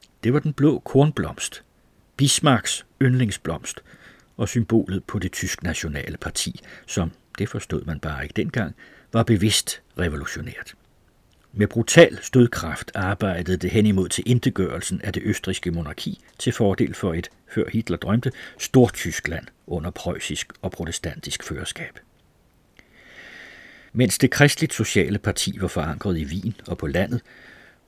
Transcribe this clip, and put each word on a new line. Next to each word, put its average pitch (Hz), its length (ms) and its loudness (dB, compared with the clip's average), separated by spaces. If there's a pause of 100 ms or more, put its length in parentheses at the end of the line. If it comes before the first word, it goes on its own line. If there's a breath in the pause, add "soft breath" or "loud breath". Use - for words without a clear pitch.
(240)
Det 117 80 4
var 147 60 4
den 147 140 0
blå 139 260 4
kornblomst, - 840 0 (540)
Bismarcks - 680 2 (160)
yndlingsblomst, 127 800 0 (560 soft breath)
og 104 120 -2
symbolet 110 560 0
på - 140 -8
det 90 140 -4
tysk - 300 -6
nationale 78 540 -6
parti, - 440 -6 (260 loud breath)
som, 85 240 -2 (280)
det 110 100 -2
forstod - 360 -6
man 76 160 -6
bare 73 220 -6
ikke 76 140 -12
dengang, 123 380 -2 (380 loud breath)
var 113 100 2
bevidst 107 600 2 (160)
revolutionært. 76 760 -6 (800)
Med 101 140 4
brutal - 560 8
stødkraft - 720 2
arbejdede 92 600 -2
det 90 140 -2
hen 107 160 4
imod 95 220 4
tilintetgørelsen - 920 0
af 101 120 -4
det - 100 -6
østrigske 95 480 -2
monarki 82 500 -8 (180 soft breath)
til 123 140 0
fordel 101 420 2
for 87 200 -2
et, 85 160 -6 (240)
før 156 180 0
Hitler 110 240 -2
drømte, 120 360 0 (260 loud breath)
Stortyskland - 880 2 (200)
under 85 240 -6
preussisk - 600 -8 (100)
og 92 80 -6
protestantisk - 720 -8
førerskab. - 560 -10 (1900 loud breath)
Mens 117 260 2
det 127 120 4
kristeligt - 440 4
sociale 101 440 2
parti - 420 -2
var 92 80 0
forankret 82 500 -2
i 78 60 -4
Wien 85 300 -6 (120)
og - 120 -6
på 80 80 -6
landet, 85 360 0 (640 loud breath)